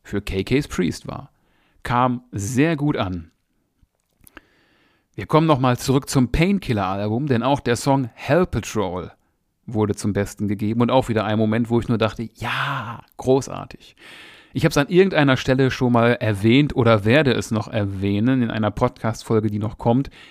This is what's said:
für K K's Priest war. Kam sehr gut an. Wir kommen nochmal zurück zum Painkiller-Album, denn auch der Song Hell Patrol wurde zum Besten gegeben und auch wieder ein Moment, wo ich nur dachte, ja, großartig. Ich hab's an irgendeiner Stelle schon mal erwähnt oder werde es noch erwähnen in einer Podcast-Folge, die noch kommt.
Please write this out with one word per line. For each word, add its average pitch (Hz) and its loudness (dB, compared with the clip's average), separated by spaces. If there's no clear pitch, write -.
für 101 -6
K 95 -4
K's 131 0
Priest - -4
war. - -14
Kam 123 0
sehr 131 0
gut 143 -2
an. 90 -6
Wir 95 -10
kommen 156 2
nochmal 127 2
zurück 135 -2
zum 127 2
Painkiller-Album, 110 0
denn 117 2
auch 139 0
der 120 0
Song 135 0
Hell 165 0
Patrol 92 -6
wurde 107 0
zum 107 -4
Besten 101 -4
gegeben 107 -2
und 117 4
auch 127 2
wieder 110 0
ein 107 0
Moment, 110 0
wo 120 2
ich 113 -2
nur 120 0
dachte, 110 -2
ja, 127 -6
großartig. - -4
Ich 127 -2
hab's 160 2
an 143 0
irgendeiner 170 4
Stelle 131 2
schon 127 0
mal 117 4
erwähnt 113 2
oder 113 4
werde 131 4
es - -2
noch 107 -2
erwähnen 101 0
in 113 -2
einer 107 -2
Podcast-Folge, 110 -2
die 104 -6
noch 107 -6
kommt. 123 0